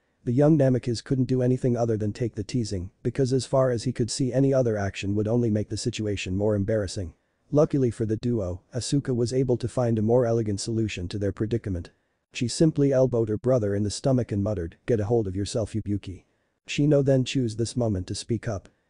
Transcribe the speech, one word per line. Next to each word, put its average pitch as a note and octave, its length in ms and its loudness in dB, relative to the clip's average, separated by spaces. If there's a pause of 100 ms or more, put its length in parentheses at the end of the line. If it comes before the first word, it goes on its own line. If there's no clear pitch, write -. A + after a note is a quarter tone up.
(240)
The B2 100 -2
young D3 240 6
Namikaze B2+ 460 2
couldn't C3 220 0
do B2+ 160 0
anything B2+ 340 2
other A#2 220 0
than G#2 160 -4
take A#2 220 -6
the G#2 80 -6
teasing, G2+ 480 -4 (120)
because B2+ 300 0
as C3 120 0
far C3 260 2
as A#2 120 -4
he B2+ 80 -2
could A#2+ 200 -2
see B2+ 200 -2
any C3+ 220 4
other A#2+ 240 2
action G2 380 -2
would G#2 120 0
only A#2 220 2
make G#2 200 0
the G#2+ 80 -6
situation G#2 580 -4
more G#2 200 2
embarrassing. G2 580 -2 (380)
Luckily C#3+ 380 2
for A2+ 160 -4
the G#2+ 120 -2
duo, G#2 440 -4 (120)
Asuka C3 420 -2
was A#2+ 180 0
able B2+ 240 2
to A#2+ 100 -6
find A#2 300 0
a G#2+ 40 0
more A#2 240 4
elegant A2+ 360 0
solution A2 460 -4
to G#2 100 -8
their G2 140 0
predicament. G#2+ 580 -4 (440)
She B2 140 -2
simply C#3+ 460 2
elbowed A#2+ 360 2
her G#2+ 80 0
brother A2+ 360 2
in G2+ 100 0
the G#2 60 -2
stomach B2 420 0
and G2+ 120 0
muttered, F#2 420 -4
"Get A2+ 160 2
a G#2 40 -2
hold A2+ 220 2
of F#2 80 -4
yourself, G2+ 380 -4
Fubuki." G2 520 -6 (420)
Shino C#3+ 360 4
then C3 220 4
chose A#2+ 300 -2
this A2+ 200 -4
moment A2 320 0
to G#2 80 -6
speak - 320 -4
up. G2+ 220 -8 (200)